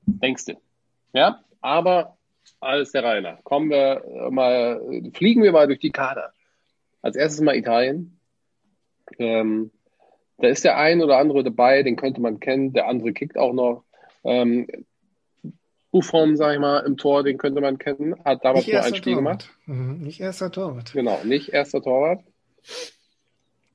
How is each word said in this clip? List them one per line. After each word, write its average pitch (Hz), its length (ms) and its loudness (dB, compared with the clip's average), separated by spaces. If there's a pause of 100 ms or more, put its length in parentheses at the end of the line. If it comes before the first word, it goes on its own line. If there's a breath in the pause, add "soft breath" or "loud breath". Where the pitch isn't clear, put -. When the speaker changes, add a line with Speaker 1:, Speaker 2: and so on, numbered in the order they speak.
Speaker 1:
Denkst - 400 -2
du? - 80 -10 (600)
Ja, 160 280 2 (200)
aber 170 560 0 (420)
alles 135 320 -4
der 135 120 -2
Reihe 113 180 0
nach. - 220 -14
Kommen 151 260 -2
wir, 135 360 2
äh, 127 260 -10
mal, 123 500 0 (320)
fliegen 226 300 4
wir 202 80 6
mal 156 160 6
durch 139 120 -2
die 151 120 -4
Kader. 135 400 -6 (720)
Als 113 140 -6
erstes 151 260 -2
mal 147 140 4
Italien. 127 600 -2 (1040)
Ähm, 110 520 -2 (680)
da 127 80 4
ist 135 180 2
der 143 120 4
ein 165 240 4
oder 143 180 6
andere 143 240 2
dabei, 127 400 4
den 127 120 0
könnte 131 260 -4
man 110 180 -2
kennen, 135 340 -2
der 120 140 2
andere 117 260 -2
kickt - 240 -10
auch 123 160 0
noch. 123 300 -2 (420 soft breath)
Ähm, 123 420 2 (1200)
Buffon, 160 460 4
sag 147 160 2
ich 143 60 -2
mal, 143 200 0
im 139 180 -2
Tor, 143 260 2
den 135 140 -2
könnte 139 240 -4
man 135 160 -2
kennen, 147 380 -6 (100)
hat 131 180 0
damals 131 220 2
Speaker 2:
Nicht 214 80 -2
Speaker 1:
nur - 80 2
ein - 40 -2
Speaker 2:
erster 117 120 -2
Speaker 1:
Spiel 127 180 -2
Speaker 2:
Torwart. 147 280 -2
Speaker 1:
gemacht. - 140 -20 (100)
Speaker 2:
Mhm, 131 340 -8
nicht 151 200 -14
erster 185 300 -8
Torwart. 143 420 -10
Speaker 1:
Genau, 117 300 -2
nicht 135 260 -2
erster 143 320 -2
Torwart. 143 400 0 (1500 loud breath)